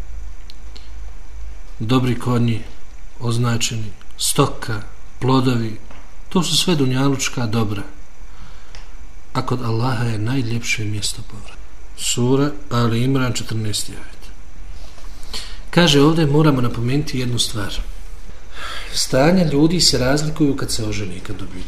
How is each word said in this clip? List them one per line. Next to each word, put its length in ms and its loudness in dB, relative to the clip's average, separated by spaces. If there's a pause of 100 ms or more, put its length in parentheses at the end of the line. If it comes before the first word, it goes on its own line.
(1800)
dobri 400 2
konji, 420 2 (580)
označeni, 720 0 (260)
stoka, 640 0 (380)
plodovi, 580 2 (520)
to 140 2
su 140 0
sve 180 2
dunjalučka 680 2
dobra. 380 0 (1500)
A 120 0
kod 160 -2
Allaha 420 0
je 140 0
najljepše 680 0
mjesto 360 -2 (100)
povrata. 220 -6 (440)
Sura 540 2 (180)
Ali 340 2
Imran, 300 2
četrnaesti 580 0
ajet. 400 -4 (1400)
Kaže 320 6
ovdje, 240 6
moramo 360 4
napomenuti 580 0
jednu 200 0
stvar. 340 -2 (1200)
Stanja 580 4
ljudi 300 4
se 160 4
razlikuju 580 2
kad 160 -4
se 140 0
oženi 300 -2
i 40 -8
kad 180 -4
dobiju 300 -4